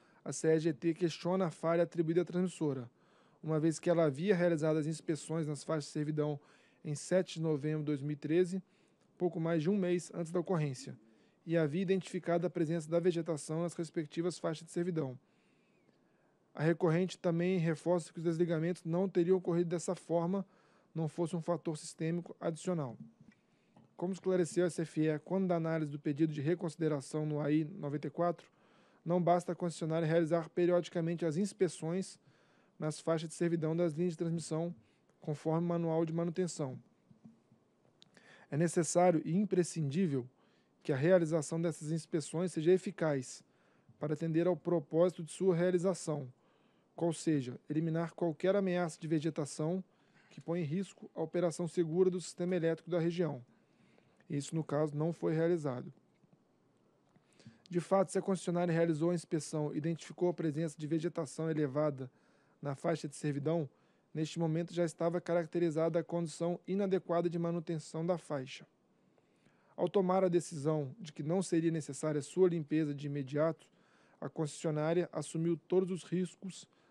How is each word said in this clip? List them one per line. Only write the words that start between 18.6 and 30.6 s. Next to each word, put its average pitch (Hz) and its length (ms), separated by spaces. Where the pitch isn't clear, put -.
não 175 240
teriam 180 300
ocorrido 175 320
dessa 175 240
forma, 170 500
não 160 140
fosse 170 260
um 170 60
fator 160 380
sistêmico 165 640
adicional. 156 580
Como 180 160
esclareceu 180 520
a - 20
S 165 160
F 156 180
E, 156 200
quando 190 280
da 175 80
análise 160 340
do 147 80
pedido 151 340
de 151 80
reconsideração 156 840
no 151 160
A 147 100
I 156 140
noventa 147 440
e - 20
quatro, 170 400
não 175 180
basta 175 300
a - 20
concessionária 165 520
realizar 165 440
periodicamente 175 720